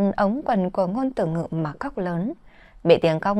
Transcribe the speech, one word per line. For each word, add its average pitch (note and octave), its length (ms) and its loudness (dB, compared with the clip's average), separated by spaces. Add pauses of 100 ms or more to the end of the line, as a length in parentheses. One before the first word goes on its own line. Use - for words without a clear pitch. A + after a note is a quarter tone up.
(180)
ống G#3 280 0
quần F#3+ 240 0
của F#3 180 0
Ngôn C4 240 -2
Tử G#3+ 140 -2
Ngự D#3+ 260 -2
mà D#3+ 280 -2
khóc C#4+ 180 -8
lớn. F3+ 360 -4 (500)
Bị E3+ 180 8
tiếng D#3+ 180 2
khóc G3+ 200 0